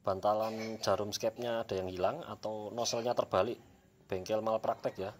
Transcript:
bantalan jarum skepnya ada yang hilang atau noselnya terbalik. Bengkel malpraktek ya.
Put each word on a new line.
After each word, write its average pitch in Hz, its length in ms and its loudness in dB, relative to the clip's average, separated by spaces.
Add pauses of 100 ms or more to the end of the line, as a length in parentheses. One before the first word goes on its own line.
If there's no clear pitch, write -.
bantalan 110 800 0
jarum 104 320 2
skepnya 117 480 0
ada 101 160 -2
yang 92 160 -2
hilang 101 320 0
atau 107 480 -8
noselnya 120 400 0
terbalik. - 480 2 (480)
Bengkel 98 320 0
malpraktek 110 560 0
ya. 98 220 -4